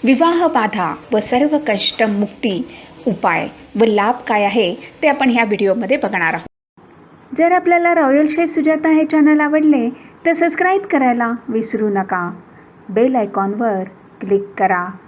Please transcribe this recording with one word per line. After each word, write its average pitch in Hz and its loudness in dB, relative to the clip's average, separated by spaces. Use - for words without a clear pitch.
विवाह 330 2
बाधा 214 -2
व 214 2
सर्व 285 0
कष्ट 208 -2
मुक्ती 202 -2
उपाय 175 -2
व 208 2
लाभ 214 2
काय 208 0
आहे, 202 0
ते - -4
आपण 277 0
ह्या 233 2
व्हिडिओमध्ये 196 0
बघणार 170 -2
आहोत. - -14
जर 339 2
आपल्याला 349 2
रॉयल 294 4
शेफ 320 0
सुजाता 311 0
हे 311 4
चॅनल 302 2
आवडले, 294 2
तर 339 2
सबस्क्राईब 359 0
करायला 247 0
विसरू 220 -2
नका. 190 -4
बेल 240 2
आयकॉनवर 202 -2
क्लिक 196 0
करा 185 0